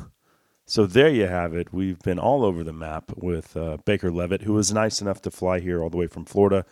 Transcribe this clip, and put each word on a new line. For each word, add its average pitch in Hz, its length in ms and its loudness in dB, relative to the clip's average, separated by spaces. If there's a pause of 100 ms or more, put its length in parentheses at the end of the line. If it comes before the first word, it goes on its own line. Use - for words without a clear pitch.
(640)
So 107 200 2
there 127 240 6
you 113 160 2
have 87 300 -2
it. 85 180 -6
We've 92 260 -2
been 90 200 -2
all 131 260 2
over 87 180 -2
the 80 80 -8
map 78 460 -10
with, 85 400 -6
uh, 80 260 -6
Baker 95 280 0
Levitt, 87 320 -2
who 104 100 0
was 104 180 2
nice 107 300 0
enough 101 220 -4
to 90 80 -6
fly 90 280 -2
here 87 220 -2
all 82 80 -4
the 85 80 -4
way 87 100 0
from 82 180 -14
Florida 98 460 4